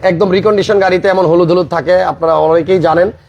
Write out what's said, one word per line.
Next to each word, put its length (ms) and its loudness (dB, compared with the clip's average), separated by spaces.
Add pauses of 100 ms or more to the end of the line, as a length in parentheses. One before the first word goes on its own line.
একদম 280 0
রিকন্ডিশন 480 0
গাড়িতে 300 0
এমন 180 0
হলুদ 240 2
হলুদ 180 0
থাকে, 340 -2
আপনারা 320 -2
অনেকেই 440 0
জানেন। 340 0 (160)